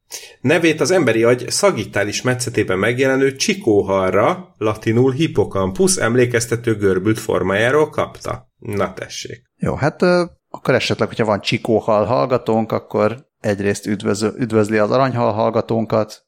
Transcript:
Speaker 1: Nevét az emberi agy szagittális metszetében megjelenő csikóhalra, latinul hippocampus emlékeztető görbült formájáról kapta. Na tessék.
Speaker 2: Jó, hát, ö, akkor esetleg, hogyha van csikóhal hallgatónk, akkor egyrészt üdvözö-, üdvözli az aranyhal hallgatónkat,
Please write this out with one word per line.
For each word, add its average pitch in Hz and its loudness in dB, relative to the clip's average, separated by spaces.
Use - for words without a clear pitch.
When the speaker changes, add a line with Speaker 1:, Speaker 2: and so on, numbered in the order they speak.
Speaker 1:
Nevét 160 2
az 143 0
emberi 117 2
agy 120 4
szagittális 104 -2
metszetében 117 -2
megjelenő 131 2
csikóhalra, 101 0
latinul 113 0
hippocampus 104 0
emlékeztető 117 0
görbült 101 0
formájáról 107 0
kapta. - -8
Na 95 -4
tessék. - -14
Speaker 2:
Jó, - -4
hát, - -2
ö, 180 4
akkor - -2
esetleg, 107 0
hogyha - -2
van 104 0
csikóhal 107 0
hallgatónk, 117 0
akkor 110 -2
egyrészt 101 -2
üdvözö-, 104 -2
üdvözli 107 0
az 107 2
aranyhal 120 0
hallgatónkat, 110 -2